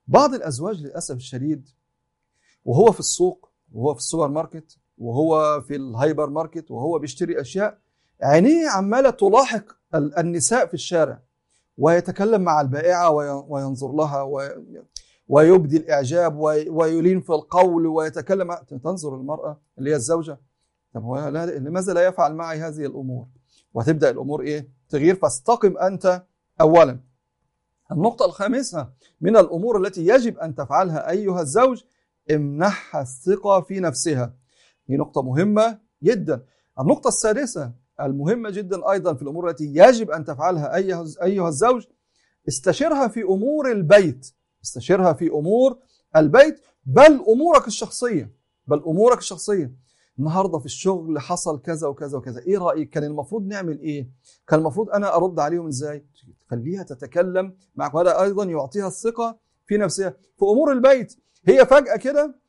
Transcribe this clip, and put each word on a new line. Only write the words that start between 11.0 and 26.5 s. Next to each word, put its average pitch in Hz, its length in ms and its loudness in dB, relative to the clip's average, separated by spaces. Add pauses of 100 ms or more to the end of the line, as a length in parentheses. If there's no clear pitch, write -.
ويتكلم 180 640 2
مع 160 200 2
البائعة 165 480 0
وي-، 143 380 -2
وينظر 135 440 -8
لها 143 300 -2
و-، 139 280 -8 (800)
ويبدي 156 500 6
الإعجاب 156 600 0
وي-، 151 300 -2
ويلين 165 520 2
في - 80 -10
القول 165 580 2
ويتكلم، 165 640 -4 (300)
تنظر 156 320 -8
المرأة 147 460 -10 (160)
اللي 135 140 -4
هي 151 40 2
الزوجة، 151 440 -4 (540)
"طب 113 100 -12
هو 139 240 -8
لا، 156 180 -6
لماذا 175 480 -6
لا 175 120 2
يفعل 180 300 0
معي 165 240 -10
هذه 156 260 -10
الأمور؟" 131 400 -10 (480)
وتبدأ 143 360 0
الأمور 139 320 -4
إيه؟ 147 280 -8 (200)
تغير. 156 260 2
فاستقم 208 640 0
أنت 185 460 -2 (380)